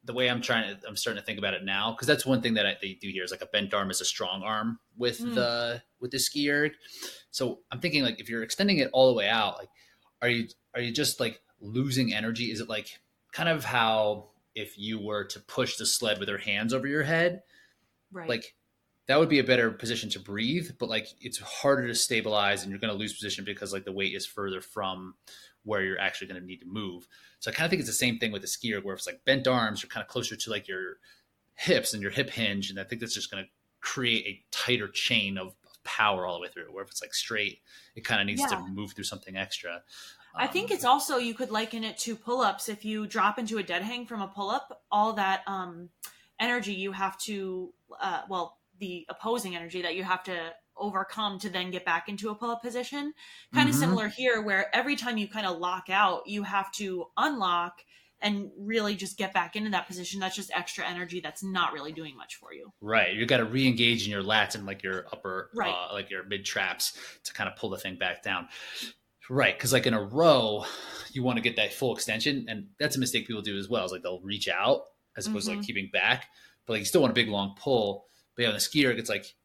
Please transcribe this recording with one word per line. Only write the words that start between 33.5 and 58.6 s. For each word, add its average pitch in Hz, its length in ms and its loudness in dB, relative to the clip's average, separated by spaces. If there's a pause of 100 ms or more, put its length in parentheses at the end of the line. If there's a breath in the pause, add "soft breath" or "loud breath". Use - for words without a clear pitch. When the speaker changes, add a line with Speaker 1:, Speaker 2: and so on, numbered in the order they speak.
Speaker 1:
create 120 460 0
a 98 260 -10
tighter 107 360 0
chain 101 500 2
of, 95 180 -10 (100)
of - 180 -20
power 98 420 2
all 90 100 -2
the 85 60 -6
way 87 60 -8
through, 82 240 -14
where 98 120 -10
if - 60 -16
it's, - 120 -8
like, - 120 -10
straight, 104 480 -2 (340 loud breath)
it 113 100 -10
kinda 104 180 2
needs 104 220 0
to 98 100 -2
Speaker 2:
Yeah. 87 100 -8
Speaker 1:
move 98 280 -8
through 98 100 -8
something 95 320 -8
extra. 87 480 -8 (540 loud breath)
Speaker 2:
I 254 80 0
think 427 240 -2
Speaker 1:
Um, - 0 -
Speaker 2:
it's 392 140 0
also, 285 320 4
you 233 180 0
could 254 160 -4
liken 220 340 -2
it 220 140 -6
to 226 180 -4
pull-ups. 233 520 0
If 208 160 -8
you 214 220 -2
drop 214 320 2
into 220 200 -2
a 196 40 0
dead 180 200 -2
hang 240 240 -6
from 220 160 -6
a 190 60 -4
pull-up, 202 640 -4
all 214 240 4
that, 214 340 2
um, 180 420 -8 (480 loud breath)
energy 220 360 0
you 190 180 -2
have 190 300 -2
to, 185 520 -6 (240)
uh, 175 300 -2
well, - 320 -4 (180)
the 180 300 -8
opposing 190 480 -2
energy 170 260 -6
that 170 140 -2
you 185 80 -4
have 185 200 0
to 165 300 -6 (220)
overcome 196 640 -2
to 208 100 -6
then 180 220 -2
get 180 120 -6
back 175 240 0
into 202 220 -4
a 208 60 -4
pull-up 233 260 -4
position. 247 500 -6 (400 loud breath)
Kinda 254 200 6
Speaker 1:
Mm-hmm. - 0 -
Speaker 2:
similar 208 360 4
here, 240 320 2
where 208 340 2
every 254 200 2
time 233 240 -2
you 202 80 0
kinda 208 240 -2
lock 180 400 -2
out, 196 380 4
you 202 160 -2
have 190 280 -2
to 185 440 -6
unlock 190 680 0 (360 soft breath)
and 202 360 0
really 208 380 0